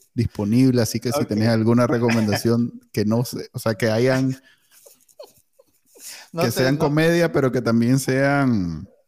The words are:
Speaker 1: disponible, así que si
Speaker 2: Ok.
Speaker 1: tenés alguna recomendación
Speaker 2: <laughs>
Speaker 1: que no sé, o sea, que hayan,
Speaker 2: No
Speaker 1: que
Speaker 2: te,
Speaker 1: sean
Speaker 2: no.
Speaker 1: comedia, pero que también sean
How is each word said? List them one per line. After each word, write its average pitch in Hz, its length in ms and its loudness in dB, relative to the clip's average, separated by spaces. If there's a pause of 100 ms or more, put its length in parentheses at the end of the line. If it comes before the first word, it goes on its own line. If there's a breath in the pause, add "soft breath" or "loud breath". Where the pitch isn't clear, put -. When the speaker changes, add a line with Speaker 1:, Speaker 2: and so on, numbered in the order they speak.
(140)
Speaker 1:
disponible, 120 680 2
así 110 180 -4
que 120 120 -4
si 151 120 -2
Speaker 2:
Ok. - 40 -8
Speaker 1:
tenés 110 200 0
alguna 117 380 2
recomendación 117 1000 0
Speaker 2:
<laughs> - 60 -20
Speaker 1:
que 104 120 -2
no 117 200 0
sé, - 280 -12
o 123 60 -10
sea, 110 160 -4
que 110 160 -2
hayan, 131 460 0 (2000 loud breath)
Speaker 2:
No 165 120 -2
Speaker 1:
que 117 80 2
Speaker 2:
te, - 80 -4
Speaker 1:
sean 135 160 2
Speaker 2:
no. - 20 -6
Speaker 1:
comedia, 160 540 2
pero 135 200 0
que 123 100 -2
también 117 360 2
sean 131 920 0 (200)